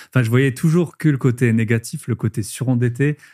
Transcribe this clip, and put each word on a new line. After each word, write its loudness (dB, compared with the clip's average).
enfin, 2
je -2
voyais 2
toujours 0
que 0
le 2
côté 2
négatif, -2
le -2
côté -4
surendetté. -2